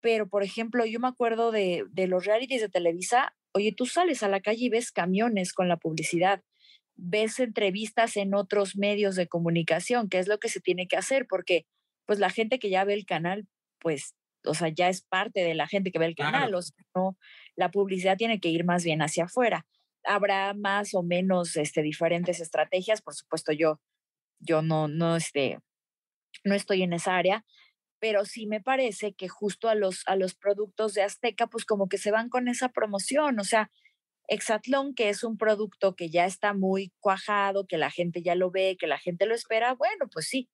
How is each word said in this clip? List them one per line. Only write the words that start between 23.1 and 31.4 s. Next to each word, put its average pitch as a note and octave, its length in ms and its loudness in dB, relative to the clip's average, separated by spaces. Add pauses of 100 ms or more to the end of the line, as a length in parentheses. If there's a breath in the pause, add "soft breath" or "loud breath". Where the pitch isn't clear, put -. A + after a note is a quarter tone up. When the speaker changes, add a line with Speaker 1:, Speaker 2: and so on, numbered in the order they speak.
Speaker 1:
supuesto, - 380 -4
yo, D#3 280 0 (600)
yo D#3+ 220 0
no, D#3 260 2
no, E3 280 0
este, C#3 420 -2 (880)
no G3 100 2
estoy G3 280 0
en F3 100 0
esa F#3 240 0
área, F#3 280 2 (560 soft breath)
pero G#3 260 0
sí A3 200 -10
me G#3+ 160 -4
parece A3+ 520 -2
que F#3 140 -10
justo G#3 400 -4
a A3 60 4
los, G3 320 -2
a F#3+ 100 0
los F#3 180 0
productos G3+ 600 -2
de G#3 80 2
Azteca, A3+ 460 -2